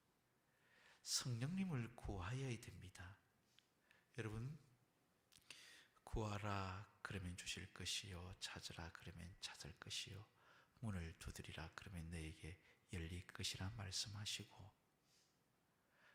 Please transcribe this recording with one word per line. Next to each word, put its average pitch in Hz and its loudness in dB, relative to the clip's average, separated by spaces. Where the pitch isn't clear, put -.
성령님을 135 4
구하여야 113 0
됩니다. 90 -8
여러분, 113 0
구하라 101 4
그러면 92 0
주실 - -2
것이요, 92 0
찾으라 - -2
그러면 87 -6
찾을 - -4
것이요, - -2
문을 87 2
두드리라 - -2
그러면 85 -2
너에게 80 -2
열릴 87 0
것이라 - 0
말씀하시고, 101 -2